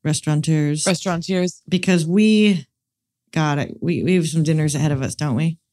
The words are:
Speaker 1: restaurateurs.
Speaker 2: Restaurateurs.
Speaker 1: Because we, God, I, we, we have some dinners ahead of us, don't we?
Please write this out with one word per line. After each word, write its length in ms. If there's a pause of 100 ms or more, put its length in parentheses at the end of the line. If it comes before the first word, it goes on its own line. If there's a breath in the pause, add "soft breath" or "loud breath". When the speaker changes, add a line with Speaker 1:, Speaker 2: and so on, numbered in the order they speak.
Speaker 1:
restaurateurs. 840
Speaker 2:
Restaurateurs. 800
Speaker 1:
Because 380
we, 600 (640)
God, 260
I, 220
we, 220
we 120
have 140
some 140
dinners 320
ahead 180
of 100
us, 120
don't 220
we? 220 (140)